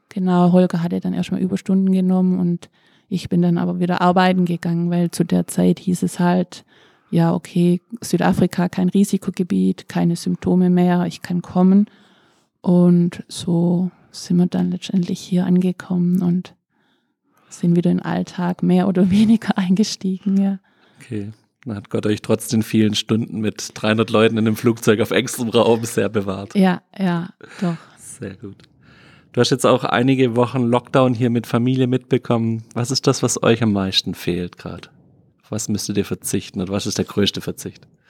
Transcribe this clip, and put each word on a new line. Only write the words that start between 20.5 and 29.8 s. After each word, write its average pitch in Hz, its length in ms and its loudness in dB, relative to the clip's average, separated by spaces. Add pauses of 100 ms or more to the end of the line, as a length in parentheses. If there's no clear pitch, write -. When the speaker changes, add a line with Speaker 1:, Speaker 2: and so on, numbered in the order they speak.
Speaker 2:
Okay, 107 320 -10 (340)
dann 110 100 -8
hat 104 140 -14
Gott 104 160 -4
euch 104 160 -2
trotz - 260 -2
den 110 140 0
vielen 107 320 0
Stunden 113 460 -4
mit - 340 -6
dreihundert 110 360 0
Leuten 110 280 4
in 110 80 2
einem 107 100 0
Flugzeug 113 440 2
auf 101 100 0
engstem 123 380 -2
Raum 113 360 4
sehr 104 240 -2
bewahrt. 98 460 -6
Speaker 1:
Ja, 185 280 2 (160)
ja, 175 320 -4 (300)
doch. 170 160 -4 (220)
Speaker 2:
Sehr 98 380 -16
gut. 101 200 -18 (760)
Du 123 80 0
hast 120 100 4
jetzt 127 160 0
auch 120 180 4